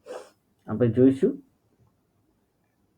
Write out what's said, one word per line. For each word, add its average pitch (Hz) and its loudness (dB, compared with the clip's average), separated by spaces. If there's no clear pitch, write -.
આપણે 110 -2
જોઈશું 131 2